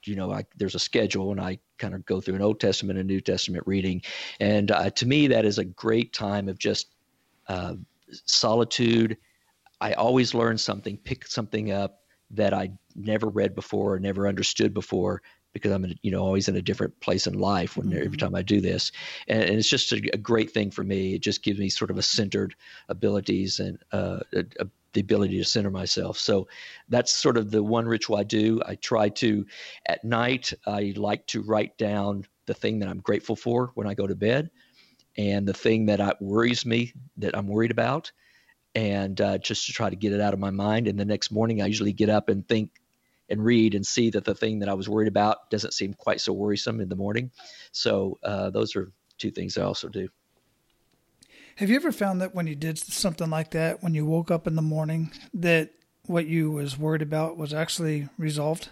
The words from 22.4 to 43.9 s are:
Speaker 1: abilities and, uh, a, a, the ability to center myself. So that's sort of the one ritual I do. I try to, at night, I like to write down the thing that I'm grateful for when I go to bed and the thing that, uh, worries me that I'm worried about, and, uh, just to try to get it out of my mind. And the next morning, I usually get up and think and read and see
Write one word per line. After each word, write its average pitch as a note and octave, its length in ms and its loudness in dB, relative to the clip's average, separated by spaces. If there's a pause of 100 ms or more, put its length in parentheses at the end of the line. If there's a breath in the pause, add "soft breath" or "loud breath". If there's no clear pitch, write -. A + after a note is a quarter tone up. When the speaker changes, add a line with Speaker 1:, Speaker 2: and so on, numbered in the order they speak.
Speaker 1:
abilities G2 720 0
and, F#2+ 180 -4 (160)
uh, F#2 260 -2 (140)
a, F#2+ 100 0 (160)
a, F#2+ 80 -4 (260)
the G#2+ 80 2
ability G2 360 2
to F#2+ 80 0
center G2+ 260 0
myself. F#2+ 460 -4
So G2 300 0 (420 loud breath)
that's B2 220 2
sort C3 260 4
of G#2 140 0
the G#2+ 120 4
one A2+ 220 2
ritual A2+ 320 0
I G#2 60 2
do. G#2+ 420 4
I F#2+ 100 -6
try G#2+ 340 2
to, G#2+ 360 2 (400 loud breath)
at - 180 -2
night, A#2+ 480 0 (140)
I G2+ 320 -2
like G#2 300 -2
to A2 140 -4
write G#2+ 360 0
down G2+ 480 -2 (220)
the G#2 60 -2
thing A2 260 -2
that G2 100 -2
I'm F#2+ 100 -8
grateful G#2 380 0
for B2 380 0
when G#2+ 120 -4
I G2 60 -4
go G2+ 140 -2
to G2 80 -2
bed B2 360 0 (640 soft breath)
and G2+ 300 0
the G2 60 0
thing A2 340 2
that, G#2 140 4
uh, G2+ 180 2
worries A#2 460 2
me A#2 280 0 (240)
that G#2+ 200 -2
I'm G2 100 -4
worried A2 240 2
about, A#2+ 400 -2 (640 soft breath)
and, G2+ 460 0
uh, G2 160 2
just - 300 -4
to - 60 -8
try G#2+ 160 -2
to F#2+ 60 -6
get G2+ 180 0
it G2+ 80 2
out G#2 120 2
of F#2+ 60 -2
my G2 120 -2
mind. G#2+ 360 0
And G2+ 120 0
the G2+ 60 0
next G2+ 260 -2
morning, A2 300 2
I G2 60 2
usually G#2 260 0
get G#2 160 4
up G#2 200 4
and G2 180 0
think A2 240 0 (580)
and G#2+ 140 -2
read A2+ 320 6
and G2 120 0
see A#2 240 2